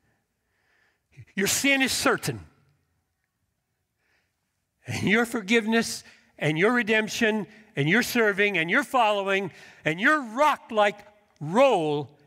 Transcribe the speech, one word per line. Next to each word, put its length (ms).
Your 100
sin 380
is 80
certain. 480
And 160
your 240
forgiveness 760
and 180
your 160
redemption 720
and 120
your 140
serving 560
and 140
your 120
following 680
and 160
your 200
rock-like 800
role 880